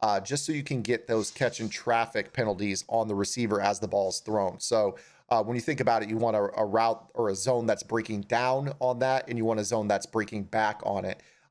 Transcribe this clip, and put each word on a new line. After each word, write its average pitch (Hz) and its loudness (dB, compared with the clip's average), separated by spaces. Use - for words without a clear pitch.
uh, 104 2
just 135 -4
so 165 -2
you 147 -2
can 139 -2
get 113 0
those 110 0
catch - -2
and 110 -4
traffic 113 -2
penalties 101 -2
on 110 0
the 104 0
receiver 101 0
as 101 2
the 104 -6
ball 98 2
is 92 -4
thrown. 98 -2
So, 104 2
uh, 113 4
when 113 -2
you 123 -2
think 139 -2
about 113 4
it, 104 -8
you 110 -2
want 113 2
a, 101 2
a 110 2
route 113 0
or 113 0
a 98 0
zone 117 0
that's 110 2
breaking 110 -2
down 131 0
on 127 0
that, 131 2
and 120 -4
you 113 0
want 113 2
a 104 0
zone 110 -2
that's 101 2
breaking 107 -4
back 107 0
on 98 -2
it. 95 -6